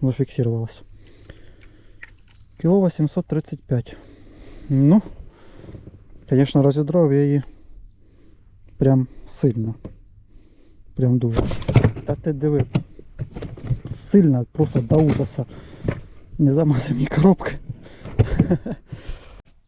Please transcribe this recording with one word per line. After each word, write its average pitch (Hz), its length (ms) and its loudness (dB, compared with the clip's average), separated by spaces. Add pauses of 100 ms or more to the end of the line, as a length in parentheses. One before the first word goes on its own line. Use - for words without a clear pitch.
зафіксувалось. 117 800 -4 (1800)
Кіло 185 260 2
вісімсот 156 400 -2
тридцять 151 340 -8
п'ять. - 360 -6 (720)
Ну, 143 340 4 (1300)
конечно, 135 340 2
розідрав 147 500 2
я 143 120 2
її 143 180 0 (1400)
прям 131 300 2 (320)
сильно. 113 340 -2 (1200)
Прям 127 240 0
дуже. 117 240 -2 (640)
Та 147 80 -4
ти 160 180 -6
диви. 143 320 0 (1200)
Сильно, 143 680 2
просто - 280 0
до 120 160 2
ужаса. 135 500 0 (920)
Не 139 160 4
замазані 147 520 0
коробки. - 520 2 (920)
<laughs> - 280 -2 (880)